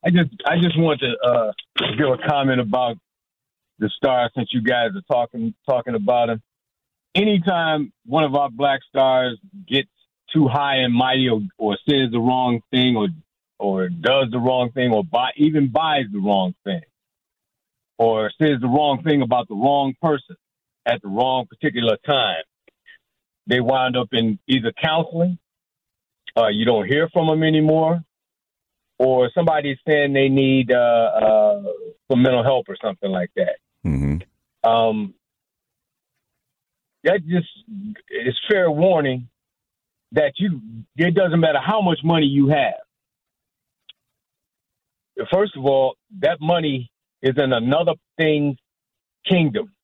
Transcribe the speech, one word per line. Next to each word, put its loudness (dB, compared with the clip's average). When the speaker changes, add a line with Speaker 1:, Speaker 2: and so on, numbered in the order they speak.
Speaker 1:
I 2
just, 4
I 0
just 0
want 2
to, -4
uh, 2
give 2
a 2
comment 2
about -2
the -2
Star 0
since -6
you -2
guys 0
are -10
talking, -2
talking -2
about 0
him. -4
Anytime 0
one 0
of -2
our 0
black -2
stars 0
gets -2
too 4
high 0
and 0
mighty 0
or, 0
or -4
says 2
the -2
wrong 0
thing 2
or, 0
or -4
does 0
the -4
wrong 0
thing 0
or 2
buy, -2
even 2
buys 0
the -6
wrong 0
thing -6
or 0
says 2
the -2
wrong 0
thing 2
about -2
the -10
wrong 0
person -2
at -2
the -14
wrong -2
particular -4
time, -2
they 0
wind 0
up -4
in -2
either -2
counseling, -2
uh, 2
you -2
don't 2
hear 0
from 2
them 2
anymore, 2
or 4
somebody's 0
saying 2
they 4
need, 2
uh, -4
uh, 2
some 4
mental 2
help 0
or -12
something -6
like -4
that. 0
Speaker 2:
Mm-hmm. -4
Speaker 1:
Um, 0
that 0
just -2
is -6
fair 2
warning 0
that 0
you, -2
it 0
doesn't 2
matter 2
how 0
much 0
money 2
you 2
have. 2
First 0
of -6
all, 2
that 0
money -2
is 0
in 2
another 0
thing's 0
kingdom. 0